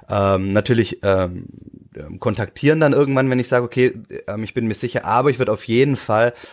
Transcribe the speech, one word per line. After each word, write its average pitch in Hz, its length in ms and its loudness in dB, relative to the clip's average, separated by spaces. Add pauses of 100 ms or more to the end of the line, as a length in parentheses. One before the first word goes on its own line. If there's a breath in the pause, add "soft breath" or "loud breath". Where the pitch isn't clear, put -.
ähm, 98 440 0
natürlich, 107 500 0
ähm, 92 440 0 (500)
ähm, 80 240 -14
kontaktieren 127 580 0
dann 147 140 4
irgendwann, 135 360 2
wenn 127 100 0
ich 120 100 -4
sag, 123 140 2
okay, 123 380 0 (280)
ähm, 107 160 -6
ich - 80 -10
bin 113 120 -2
mir 107 100 -2
sicher. - 280 -6
Aber 120 260 2
ich 127 100 0
würd 120 100 -2
auf 107 160 -4
jeden 127 320 2
Fall, 113 360 0 (200 loud breath)